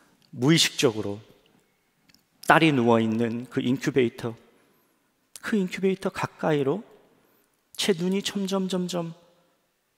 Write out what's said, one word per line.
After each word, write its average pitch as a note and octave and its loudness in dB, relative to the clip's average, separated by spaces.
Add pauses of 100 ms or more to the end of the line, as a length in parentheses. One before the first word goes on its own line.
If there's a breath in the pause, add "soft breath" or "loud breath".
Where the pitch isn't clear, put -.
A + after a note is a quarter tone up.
(300 loud breath)
무의식적으로 A#2 2 (1300)
딸이 D#3 6
누워있는 A#2 2
그 - -6
인큐베이터, B2+ -2 (1040)
그 - -2
인큐베이터 F#3+ -2
가까이로 D#3 -2 (920)
제 - 0
눈이 F#3 -2
점점, F#3+ -4
점점 F3 -6 (840)